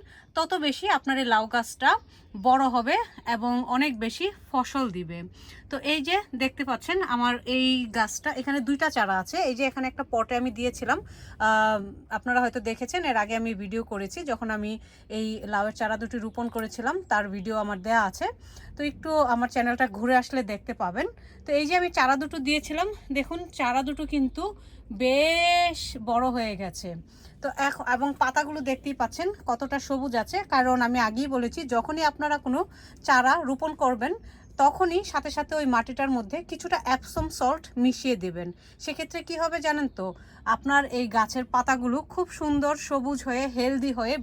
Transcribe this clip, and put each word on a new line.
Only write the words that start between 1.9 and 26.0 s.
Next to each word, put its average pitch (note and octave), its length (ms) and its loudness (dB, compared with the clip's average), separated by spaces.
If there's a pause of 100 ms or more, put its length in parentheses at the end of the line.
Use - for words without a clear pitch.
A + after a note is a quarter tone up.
বড় C4 260 6
হবে B3 300 2 (300)
এবং A#3+ 400 0
অনেক B3+ 320 0
বেশি A#3 320 -2 (200)
ফসল C4 380 0
দিবে। E3+ 340 -8 (460)
তো C#4 80 -6
এই D4 240 0
যে F4 200 2 (140)
দেখতে C4 300 -2
পাচ্ছেন E4 380 0
আমার A#3+ 320 2 (100)
এই B3+ 400 2 (100)
গাছটা, A3+ 360 -2
এখানে C#4 280 -2
দুইটা C#4 300 2
চারা G3 300 2
আছে। F#3+ 180 -4
এই C#4+ 180 0
যে C4 100 0
এখানে C4 220 -2
একটা B3+ 240 -6
পটে A3+ 240 0
আমি B3 160 0
দিয়েছিলাম, A#3+ 480 -2
আহ, A3 920 0 (180)
আপনারা B3 300 0
হয়তো B3 200 0
দেখেছেন, A#3+ 460 -4
এর B3 120 2
আগে G#3+ 180 0
আমি A3+ 180 -2
ভিডিও G#3 300 -6
করেছি G3 400 -8
যখন A3+ 280 -4
আমি G#3+ 280 -4 (300)
এই A3 360 -6
লাউয়ের G#3 280 0
চারা A3 240 -2
দুটি A3+ 200 -6
রোপণ A#3 320 -6
করেছিলাম, A#3 540 -4
তার G#3 260 0
ভিডিও G3+ 280 -4
আমার G#3 240 -4
দেয়া A3 220 4
আছে। G3 220 -2 (520)
তো C#4+ 60 -4
একটু D4 320 -6
আমার B3 340 4
চ্যানেলটা A#3+ 380 0
ঘুরে A3 280 2
আসলে B3 280 0
দেখতে G#3 300 -6
পাবেন। G#3 340 -2 (380)
তো D4+ 60 -2
এই D4 140 4
যে D#4+ 100 2
আমি F4 140 4
চারা C4+ 260 4
দুটো D4+ 240 -4
দিয়েছিলাম, D4+ 480 0 (240)
দেখুন E4 380 -4
চারা B3+ 340 0
দুটো D4 220 -4
কিন্তু D4+ 500 -2 (380)
বেশ E4 1120 2